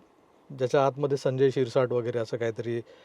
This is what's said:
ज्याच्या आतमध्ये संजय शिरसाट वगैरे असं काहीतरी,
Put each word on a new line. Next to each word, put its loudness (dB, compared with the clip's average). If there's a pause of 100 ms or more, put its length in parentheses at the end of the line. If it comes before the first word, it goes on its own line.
(580)
ज्याच्या 2
आतमध्ये 0
संजय 2
शिरसाट 0
वगैरे -2
असं -4
काहीतरी, -4 (220)